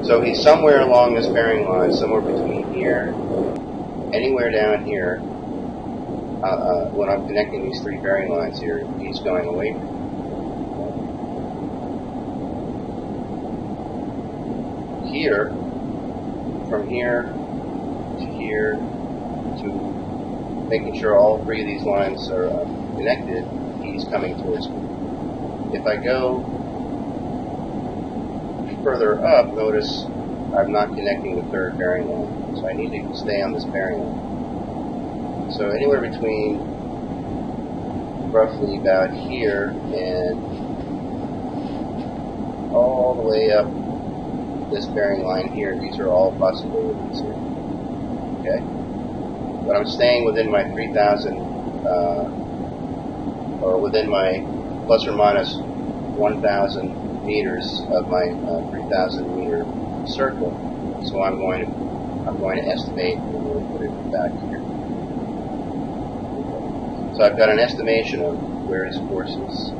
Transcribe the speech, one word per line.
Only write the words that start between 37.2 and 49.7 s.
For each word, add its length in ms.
roughly 460
about 340
here 600
and 680
all 440
the 60
way 280
up 160
this 140
bearing 400
line 240
here, 320
these 180
are 100
all 300
possibilities 840
here. 140
Okay? 200
But 100